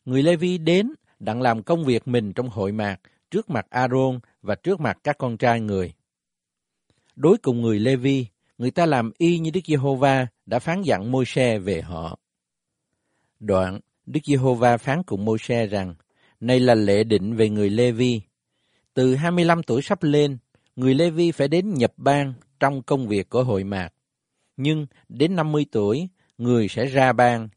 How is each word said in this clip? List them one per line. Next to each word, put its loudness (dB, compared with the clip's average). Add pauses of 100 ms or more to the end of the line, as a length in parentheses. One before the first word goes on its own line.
người 0
Lê-vi 0
đến 0 (260)
đặng -6
làm 0
công -2
việc 0
mình -2
trong -6
hội -4
mạc -4 (340)
trước -4
mặt -4
A-rôn 0 (220)
và -2
trước -2
mặt -2
các -2
con -4
trai 2
người. -4 (1200)
Đối 4
cùng -2
người 2
Lê-vi, 0 (320)
người -2
ta 2
làm 0
y 2
như -4
Đức -2
Giê-hô-va 2 (200)
đã -2
phán -4
dặn -2
Môi-se 0
về -4
họ. -10 (1200)
Đoạn, 0 (260)
Đức -4
Giê-hô-va 2
phán -2
cùng -6
Môi-se -2
rằng, -4 (460)
"Này 2
là 6
lệ 4
định 0
về 4
người 0
Lê-vi. 0 (720)
Từ 4
hai 0
mươi 2
lăm 0
tuổi -4
sắp -6
lên, 0 (380)
người 2
Lê-vi 0
phải -2
đến -2
nhập 0
ban 0 (260)
trong 0
công -2
việc -2
của 0
hội -2
mạc. -6 (680)
Nhưng -2 (220)
đến 0
năm -2
mươi 0
tuổi, -2 (300)
người 2
sẽ -4
ra 2
ban, 2